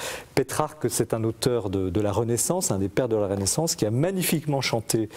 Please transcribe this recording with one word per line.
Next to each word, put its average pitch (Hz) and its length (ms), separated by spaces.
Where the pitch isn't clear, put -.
Pétrarque, - 540
c'est - 240
un 113 120
auteur 113 440
de, 95 220
de 95 100
la 104 120
Renaissance, 120 580
un 101 80
des 98 100
pères 127 200
de 110 80
la 104 100
Renaissance, 98 500
qui - 80
a 104 60
magnifiquement 147 680
chanté, 113 560